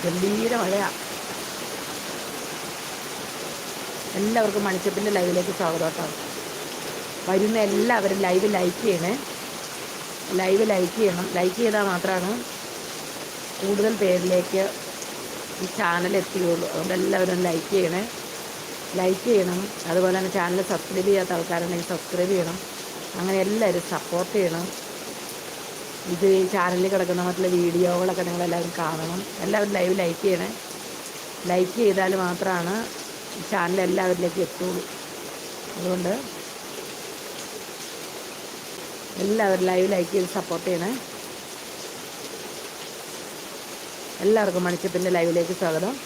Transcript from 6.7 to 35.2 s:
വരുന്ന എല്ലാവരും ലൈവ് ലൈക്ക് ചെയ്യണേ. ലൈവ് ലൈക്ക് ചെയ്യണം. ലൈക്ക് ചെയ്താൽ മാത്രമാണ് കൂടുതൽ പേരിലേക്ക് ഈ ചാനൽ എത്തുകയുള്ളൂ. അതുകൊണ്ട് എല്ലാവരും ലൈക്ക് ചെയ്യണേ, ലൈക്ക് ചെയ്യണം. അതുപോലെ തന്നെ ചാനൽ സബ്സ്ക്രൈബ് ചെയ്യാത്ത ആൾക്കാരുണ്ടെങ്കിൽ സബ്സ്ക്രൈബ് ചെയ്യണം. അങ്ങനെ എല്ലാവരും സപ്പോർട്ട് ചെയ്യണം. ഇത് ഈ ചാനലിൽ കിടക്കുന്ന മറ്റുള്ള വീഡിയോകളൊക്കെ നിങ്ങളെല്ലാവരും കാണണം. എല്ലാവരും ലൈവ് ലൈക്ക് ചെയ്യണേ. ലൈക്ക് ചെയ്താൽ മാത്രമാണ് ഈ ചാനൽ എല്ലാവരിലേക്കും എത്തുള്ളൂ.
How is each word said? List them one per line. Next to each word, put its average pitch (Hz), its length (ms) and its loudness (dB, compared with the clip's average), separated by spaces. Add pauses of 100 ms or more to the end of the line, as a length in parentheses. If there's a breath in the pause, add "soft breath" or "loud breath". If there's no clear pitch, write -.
വരുന്ന 208 300 4 (120)
എല്ലാവരും 202 580 4
ലൈവ് 185 280 6
ലൈക്ക് 180 300 2
ചെയ്യണേ. 180 260 2 (1300)
ലൈവ് 190 320 6
ലൈക്ക് 180 280 4
ചെയ്യണം. 180 280 4 (100)
ലൈക്ക് 185 260 4
ചെയ്താൽ 208 280 4
മാത്രമാണ് 185 400 2 (1300)
കൂടുതൽ 202 420 4
പേരിലേക്ക് 180 600 4 (1000)
ഈ 185 40 -4 (100)
ചാനൽ 175 360 2 (100)
എത്തുകയുള്ളൂ. 170 480 2
അതുകൊണ്ട് 170 280 -2
എല്ലാവരും 185 400 2 (100)
ലൈക്ക് 165 260 0
ചെയ്യണേ, 180 280 2 (960)
ലൈക്ക് 185 300 4
ചെയ്യണം. 185 320 4 (280)
അതുപോലെ 185 300 4
തന്നെ 185 200 -2
ചാനൽ 180 220 2 (120)
സബ്സ്ക്രൈബ് 185 360 0
ചെയ്യാത്ത 185 280 4
ആൾക്കാരുണ്ടെങ്കിൽ 170 560 -2
സബ്സ്ക്രൈബ് 180 420 0
ചെയ്യണം. 175 240 0 (600)
അങ്ങനെ 190 280 2
എല്ലാവരും 196 360 4 (120)
സപ്പോർട്ട് 175 420 -2
ചെയ്യണം. 175 300 2 (1500)
ഇത് 175 120 2 (120)
ഈ 190 60 6 (100)
ചാനലിൽ 180 380 4
കിടക്കുന്ന 180 340 2
മറ്റുള്ള 180 300 2
വീഡിയോകളൊക്കെ 175 720 4
നിങ്ങളെല്ലാവരും 175 500 0
കാണണം. 165 420 -2 (240)
എല്ലാവരും 202 340 2
ലൈവ് 185 240 4
ലൈക്ക് 170 220 0
ചെയ്യണേ. 185 240 4 (1000)
ലൈക്ക് 180 320 4
ചെയ്താൽ 190 300 6 (140)
മാത്രമാണ് 180 480 0 (680)
ഈ - 20 -6 (100)
ചാനൽ 185 360 2
എല്ലാവരിലേക്കും 180 580 2
എത്തുള്ളൂ. 180 360 -4 (960)